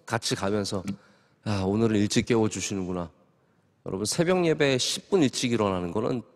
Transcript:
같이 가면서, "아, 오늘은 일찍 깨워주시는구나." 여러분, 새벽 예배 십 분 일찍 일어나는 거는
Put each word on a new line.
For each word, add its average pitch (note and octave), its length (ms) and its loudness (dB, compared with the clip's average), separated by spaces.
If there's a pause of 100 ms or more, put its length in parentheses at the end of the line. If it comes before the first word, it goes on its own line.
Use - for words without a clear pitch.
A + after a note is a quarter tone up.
같이 - 300 -4
가면서, G2 480 -2 (640)
"아, G#2 180 -2
오늘은 G#2+ 340 2
일찍 G#2+ 300 2
깨워주시는구나." F#2+ 840 -2 (760)
여러분, F#2+ 180 -4
새벽 F3 400 2
예배 C#3+ 340 2
십 - 300 -4
분 F#3+ 140 4
일찍 B2 300 2
일어나는 F#2+ 400 0
거는 A2+ 300 -2 (140)